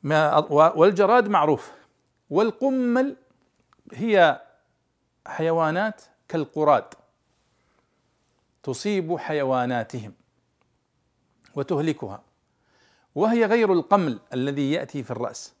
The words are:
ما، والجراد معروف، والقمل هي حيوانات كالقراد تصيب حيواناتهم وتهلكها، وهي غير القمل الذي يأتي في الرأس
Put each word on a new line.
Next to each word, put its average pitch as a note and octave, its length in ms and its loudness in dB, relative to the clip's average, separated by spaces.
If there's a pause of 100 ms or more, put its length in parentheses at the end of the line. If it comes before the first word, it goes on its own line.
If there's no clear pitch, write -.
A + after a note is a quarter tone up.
ما، D3+ 340 2 (380)
والجراد G3+ 520 4
معروف، D#3 440 0 (580)
والقمل B3+ 880 0 (760)
هي F3 480 2 (880)
حيوانات E3 720 -2 (280)
كالقراد D3+ 540 0 (1800)
تصيب F3 540 -4
حيواناتهم B2+ 960 -4 (1400)
وتهلكها، C#3+ 680 -4 (920)
وهي A3+ 300 0
غير G#3+ 280 2
القمل F3 460 0 (140)
الذي C#3 380 -4
يأتي C#3+ 320 -6
في - 80 -12
الرأس A#2 500 -10